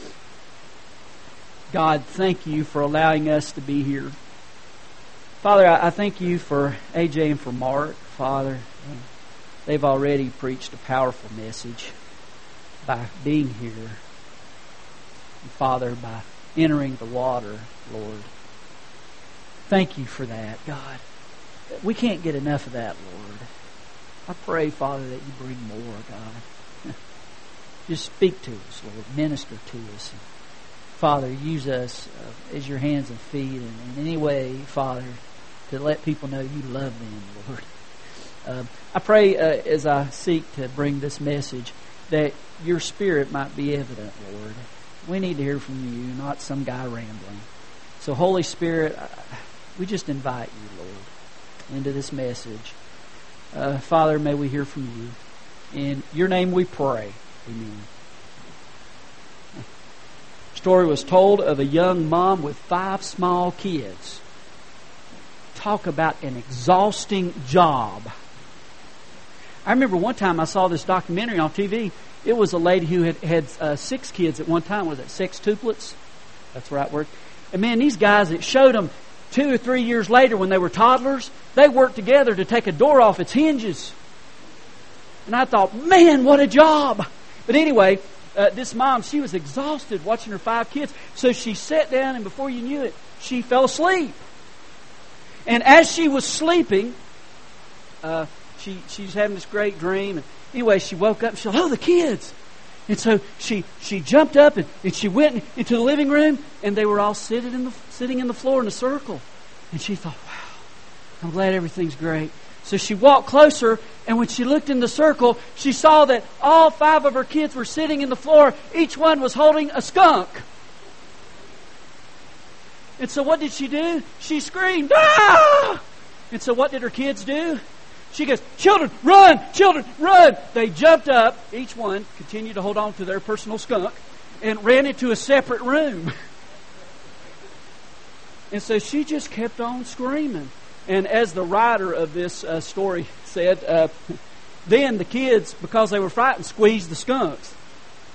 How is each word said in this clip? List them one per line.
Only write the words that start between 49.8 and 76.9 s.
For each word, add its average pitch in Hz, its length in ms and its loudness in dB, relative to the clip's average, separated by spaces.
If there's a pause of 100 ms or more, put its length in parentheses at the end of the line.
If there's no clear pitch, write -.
just 185 240 -6
invite 131 400 -6
you, 104 340 -16
Lord, - 960 -14
into 139 160 -4
this 139 180 -8
message. 123 640 -8 (800)
Uh, 139 220 -4
Father, 156 420 2
may 147 140 0
we 143 140 -2
hear 143 180 -4
from 135 240 -10 (840)
you. 143 60 -8
In 139 240 -4 (100)
your 170 140 2
name 180 240 2
we 180 140 2
pray. 117 480 -4 (340)
Amen. 110 300 -12 (2750)
Story 185 300 6
was 147 180 2
told 196 360 6
of 151 200 2
a 139 60 0
young 165 440 2
mom 180 320 2
with - 160 -6
five 190 460 -4
small 180 480 0
kids. 131 680 -8 (1400)
Talk 208 320 -4
about 160 360 0
an 131 120 -8
exhausting 180 960 0 (140)
job. 127 560 2 (1600)
I 190 60 2
remember 247 260 4
one 208 180 0
time 175 240 2
I 160 60 0
saw 185 220 2
this 170 160 -2
documentary 185 560 -2
on 156 120 0
T 202 160 -2
V. 208 240 -4 (340)
It 226 100 4
was 208 180 4
a 175 40 2
lady 170 280 4
who 175 180 2
had, 165 140 0
had, 165 280 0 (160)
uh, 151 140 0
six - 360 -6
kids 160 280 0
at 156 80 -8
one 165 140 2
time. 196 260 -2
Was 147 120 -6
it 123 80 -12
sextuplets? - 840 -4 (600)
That's 127 160 -12
the 143 60 -4
right 139 160 -2